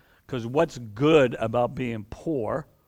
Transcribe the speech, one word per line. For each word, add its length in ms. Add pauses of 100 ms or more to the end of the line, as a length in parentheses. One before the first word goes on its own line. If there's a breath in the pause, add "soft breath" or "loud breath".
(260 soft breath)
'cause 220
what's 320
good 560
about 400
being 340
poor, 560 (220)